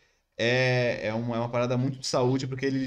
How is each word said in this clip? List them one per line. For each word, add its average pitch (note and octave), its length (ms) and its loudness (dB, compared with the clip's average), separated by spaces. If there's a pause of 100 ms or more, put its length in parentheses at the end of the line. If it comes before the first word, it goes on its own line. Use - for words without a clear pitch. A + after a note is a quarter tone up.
(360)
é, B2 720 2
é A2 60 -2
uma, A#2 220 -2
é - 40 -2
uma A#2+ 80 -2
parada B2 280 0
muito C3 220 0
de - 80 -10
saúde, C3 400 2
porque C3 200 -4
ele C3+ 200 0